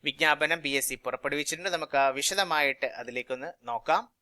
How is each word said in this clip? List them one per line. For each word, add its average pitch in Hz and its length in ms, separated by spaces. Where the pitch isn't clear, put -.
വിജ്ഞാപനം 151 580
പി 147 80
എസ് 135 200
സി 131 60
പുറപ്പെടുവിച്ചിട്ടുണ്ട്. 147 720
നമുക്ക് 160 280
ആ 139 100
വിശദമായിട്ട് 143 760
അതിലേക്കൊന്ന് 123 680
നോക്കാം. 156 480